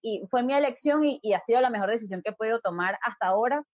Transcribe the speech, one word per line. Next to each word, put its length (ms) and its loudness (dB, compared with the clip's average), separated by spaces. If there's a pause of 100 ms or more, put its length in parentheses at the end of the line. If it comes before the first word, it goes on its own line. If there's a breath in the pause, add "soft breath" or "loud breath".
y 280 -4
fue 140 0
mi 100 0
elección 520 0
y, 160 0
y 120 0
ha 60 2
sido 220 2
la 80 4
mejor 200 -2
decisión 340 -4
que 80 -4
he 40 -16
podido 260 -2
tomar 400 -2
hasta 260 -4
ahora. 360 2 (100)